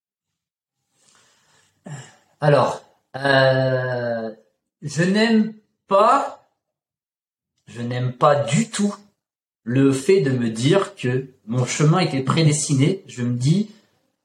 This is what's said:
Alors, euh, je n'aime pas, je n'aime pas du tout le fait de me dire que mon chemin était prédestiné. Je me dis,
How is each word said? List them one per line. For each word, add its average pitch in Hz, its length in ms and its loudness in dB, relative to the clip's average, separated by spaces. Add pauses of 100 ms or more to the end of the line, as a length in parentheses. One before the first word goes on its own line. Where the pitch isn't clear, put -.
(2500)
Alors, 143 420 2 (320)
euh, 131 1160 0 (500)
je 156 220 -4
n'aime 214 500 0 (340)
pas, 220 600 0 (1200)
je 110 140 -16
n'aime 123 320 -6
pas 147 300 2
du 214 260 0
tout 202 240 -2 (680)
le 135 280 2
fait 190 300 2
de 139 100 0
me 120 180 -2
dire 139 460 0
que 131 320 -4 (200)
mon 123 180 -2
chemin 156 340 2
était 135 220 -2
prédestiné. 151 840 0
Je 120 160 -10
me 123 120 -2
dis, 160 360 0 (540)